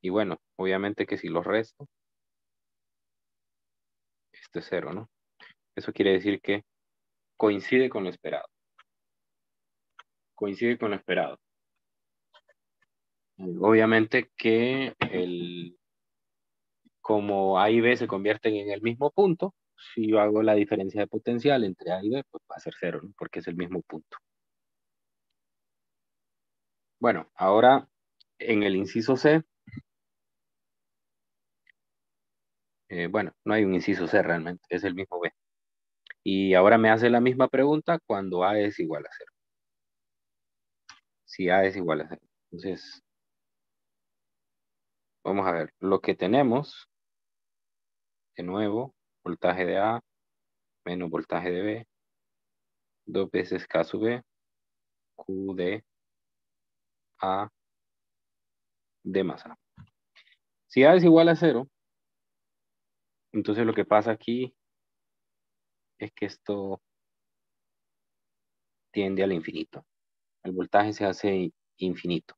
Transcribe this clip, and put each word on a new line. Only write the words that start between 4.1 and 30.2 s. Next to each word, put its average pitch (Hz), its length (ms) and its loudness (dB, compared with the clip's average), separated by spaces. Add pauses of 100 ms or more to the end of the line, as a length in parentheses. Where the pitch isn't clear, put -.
este - 260 -14
es 85 100 -14
cero, 85 240 -6
¿no? 107 160 -12 (680)
Eso 101 160 -10
quiere 98 200 2
decir 95 300 0
que 101 220 -4 (760)
coincide 110 500 2
con 113 140 -6
lo 92 80 -4
esperado. 73 360 -8 (1900)
Coincide 107 420 -4
con 110 140 -4
lo 101 60 -4
esperado. 85 420 -4 (2250)
Obviamente 110 760 4
que 120 640 0
el, 87 800 -6 (1200)
como 98 600 0
A 107 100 4
y 117 100 4
B 120 160 2
se 120 120 -6
convierten 104 480 -2
en 101 140 -8
el 101 120 -8
mismo 117 300 -2
punto, 190 420 0 (400)
si 107 160 -2
yo 107 100 4
hago 107 220 2
la 110 120 4
diferencia 101 460 -2
de 98 60 -2
potencial 120 580 -2
entre 92 260 -8
A 95 140 -4
y 107 60 0
B, 135 200 -2
pues - 200 -18
va - 60 -14
a - 40 -16
ser - 180 -14
cero, 80 240 -6
¿no? 98 140 -18
Porque - 220 -12
es 85 80 -12
el 85 100 -8
mismo 87 240 -6
punto. - 380 -16 (2750)
Bueno, 101 360 0
ahora 113 540 6 (500)
en 107 240 0
el 98 140 2
inciso 110 400 0
C, 156 260 4 (3500)